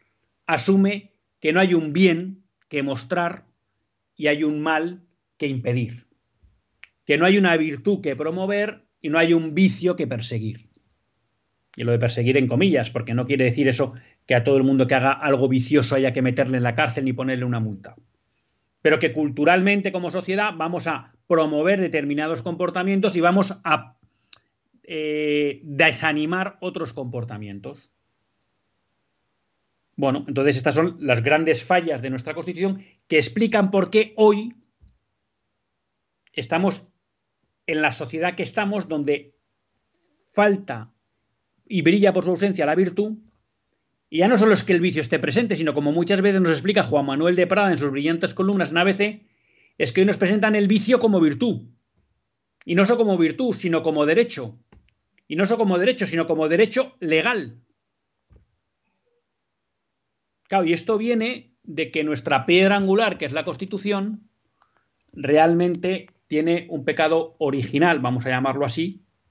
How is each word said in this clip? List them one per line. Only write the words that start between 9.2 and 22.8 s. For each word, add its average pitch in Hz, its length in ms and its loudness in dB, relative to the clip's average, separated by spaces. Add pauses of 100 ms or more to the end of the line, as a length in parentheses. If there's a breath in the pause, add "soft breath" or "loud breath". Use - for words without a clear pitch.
un 160 220 0
vicio 180 400 2
que 170 100 -4
perseguir. 117 640 -8 (1040)
Y - 80 -8
lo 117 80 0
de 120 60 4
perseguir 120 400 0
en 131 100 2
comillas, 135 440 2
porque 117 240 -6
no 117 100 -2
quiere 131 200 0
decir 131 220 2
eso 127 280 -2 (320 loud breath)
que 127 80 2
a 120 80 2
todo 139 140 4
el 135 60 4
mundo 131 220 4
que 127 80 0
haga 135 200 2
algo 135 340 0
vicioso 131 480 0
haya 135 180 0
que 131 80 -2
meterle 127 360 0
en 120 60 0
la 117 120 0
cárcel 139 300 -2
ni 127 80 -2
ponerle 127 300 -4
una 120 160 -4
multa. 104 360 -8 (880)
Pero 151 160 4
que 151 140 -2
culturalmente 185 800 2
como 175 200 -6
sociedad 190 440 -4
vamos 165 300 -6
a 139 300 -8 (100)
promover 165 560 2
determinados 151 640 -4
comportamientos 180 720 -2